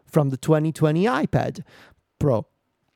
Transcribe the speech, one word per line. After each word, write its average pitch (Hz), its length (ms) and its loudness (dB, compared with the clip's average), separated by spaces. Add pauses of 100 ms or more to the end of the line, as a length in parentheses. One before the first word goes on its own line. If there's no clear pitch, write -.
from 143 240 0
the 131 80 -4
twenty 156 340 0
twenty 156 320 0
iPad 214 600 -2 (540)
Pro. 131 300 0 (480)